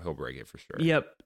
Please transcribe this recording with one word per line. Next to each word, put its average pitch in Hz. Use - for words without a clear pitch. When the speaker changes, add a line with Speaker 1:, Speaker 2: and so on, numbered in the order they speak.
Speaker 1:
he'll 82
break 65
it 64
for -
sure. -
Speaker 2:
Yep. 160